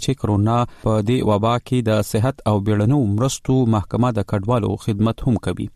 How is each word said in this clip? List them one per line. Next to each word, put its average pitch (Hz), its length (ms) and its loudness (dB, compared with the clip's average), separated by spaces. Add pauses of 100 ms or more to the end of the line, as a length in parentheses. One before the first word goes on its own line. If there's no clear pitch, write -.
چې 135 180 -2
کرونا 104 360 2 (280)
په 107 160 2
دې 123 160 0 (120)
وبا 107 280 2
کې 127 200 -2 (120)
د 107 120 2 (120)
صحت 117 360 -2
او 107 60 4 (100)
بیړنیو 107 540 2
مرستو 131 400 0 (160)
محکمه 110 420 -2
د 98 140 -2
کډوالو 101 560 -2
خدمت 110 400 0
هم 120 180 0
کوي. 107 300 -6